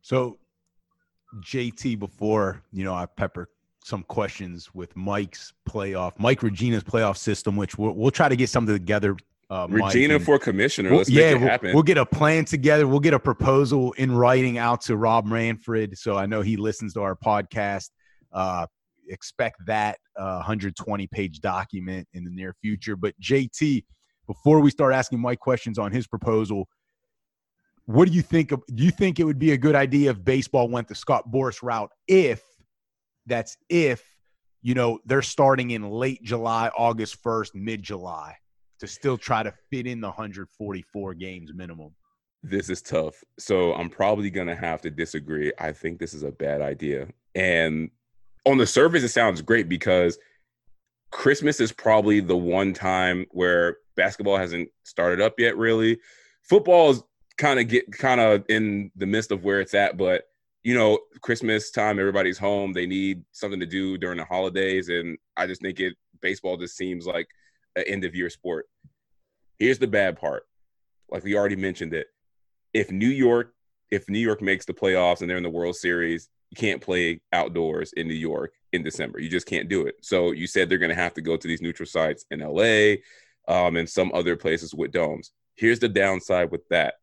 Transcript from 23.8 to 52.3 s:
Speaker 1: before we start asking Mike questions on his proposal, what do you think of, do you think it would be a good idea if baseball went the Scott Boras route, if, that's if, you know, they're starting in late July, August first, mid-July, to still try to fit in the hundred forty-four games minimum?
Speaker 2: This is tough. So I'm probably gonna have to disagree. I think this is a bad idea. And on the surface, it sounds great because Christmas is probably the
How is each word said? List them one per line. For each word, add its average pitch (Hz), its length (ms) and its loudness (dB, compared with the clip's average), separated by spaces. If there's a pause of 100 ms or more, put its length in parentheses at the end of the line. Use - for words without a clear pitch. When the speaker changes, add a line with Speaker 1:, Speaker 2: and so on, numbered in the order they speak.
Speaker 1:
before 151 340 6
we 143 100 8
start 131 240 2
asking 127 260 0
Mike 123 200 -2
questions 117 380 -2
on 101 140 -2
his 123 140 -2
proposal, 107 600 -2 (1160)
what 143 220 6
do 165 60 0
you 175 80 4
think 160 300 0
of, 131 100 -4 (120)
do 117 80 0
you 175 80 6
think 185 300 0
it 165 40 4
would 147 140 0
be 151 140 4
a 135 60 2
good 147 160 4
idea 139 360 4
if 98 140 -6
baseball 131 440 2
went 117 200 -6
the 107 60 -14
Scott 120 360 -2
Boras 127 320 -2
route, 113 280 -4 (180)
if, 170 340 4 (840)
that's 117 300 -4 (120)
if, 156 340 2 (600)
you 120 120 -2
know, 120 300 0
they're 131 160 2
starting 127 520 2
in 104 180 -6
late 123 320 -4
July, 113 540 -2
August 113 460 -2
first, 113 320 -4
mid-July, 90 800 -10 (460)
to 107 60 -14
still 131 320 -4
try 113 240 -2
to 104 100 -6 (180)
fit 123 160 -8
in 120 140 -10
the 101 100 -8
hundred 98 380 -12
forty-four 98 680 -10
games 87 400 -14
minimum? 85 400 -16 (480)
Speaker 2:
This 98 280 -4
is 90 120 -6
tough. 78 400 -4 (160)
So 90 360 0
I'm 85 160 -6
probably 101 400 0
gonna 87 260 -6
have 82 260 -6
to - 80 -6
disagree. 76 680 -4
I 78 140 -6
think 82 260 -10
this 80 160 -10
is 73 80 -12
a 71 100 -8
bad 73 300 -4
idea. 69 460 -6 (260)
And 82 560 0 (560)
on 135 120 6
the 117 80 4
surface, 156 360 4
it 120 60 -2
sounds 101 340 0
great 107 260 0
because 90 500 2 (920)
Christmas 143 500 0
is 113 120 2
probably 107 480 4
the 90 160 4